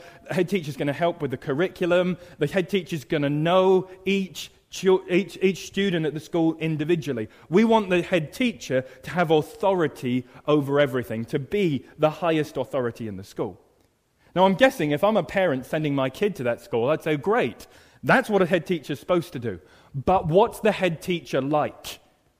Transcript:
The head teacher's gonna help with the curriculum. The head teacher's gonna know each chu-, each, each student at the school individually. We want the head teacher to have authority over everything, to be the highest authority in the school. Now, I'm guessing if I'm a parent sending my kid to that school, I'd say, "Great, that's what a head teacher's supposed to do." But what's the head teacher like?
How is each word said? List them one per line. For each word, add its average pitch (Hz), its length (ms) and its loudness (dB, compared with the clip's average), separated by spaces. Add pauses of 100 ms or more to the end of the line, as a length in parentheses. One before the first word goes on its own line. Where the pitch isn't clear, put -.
(280)
The - 80 -6
head 170 140 0
teacher's 156 280 -4
gonna 143 160 -2
help 170 260 -2
with 143 120 -4
the 127 60 -8
curriculum. 175 800 0 (200)
The 151 80 0
head 185 240 -2
teacher's 170 340 -4
gonna 143 280 -2
know 185 580 4 (160)
each 190 460 -4 (180)
chu-, 185 400 2
each, 180 320 0
each 190 240 0
student 180 400 -2
at 147 80 -2
the 156 60 -6
school 160 400 0
individually. 151 680 -2 (220)
We 190 140 6
want 220 260 4
the 175 140 2
head 165 300 -2
teacher 156 520 -2 (160)
to - 80 -14
have 165 220 0
authority 151 960 0 (200)
over 143 320 2
everything, 123 460 -2
to 147 140 -4
be 156 460 -2 (120)
the 151 140 2
highest 156 440 -2
authority 123 520 -4
in 98 100 -10
the 95 60 -14
school. 98 360 -10 (760)
Now, 185 100 4
I'm 196 80 4
guessing 185 380 2
if 147 120 0
I'm 214 140 2
a 175 60 0
parent 139 420 0
sending 151 300 -2
my 135 160 -2
kid 208 240 -2
to 139 80 -8
that 120 180 -2
school, 117 260 -2
I'd 156 140 0
say, 156 160 -2
"Great, 185 480 -2 (380)
that's 226 260 4
what 196 140 4
a - 20 2
head 170 220 0
teacher's 156 320 -4
supposed - 340 -2
to 139 60 -6
do." 110 200 -6 (340)
But 180 340 0
what's 196 320 4
the 214 120 2
head 175 300 -2
teacher 165 400 -2
like? 139 580 -4 (400)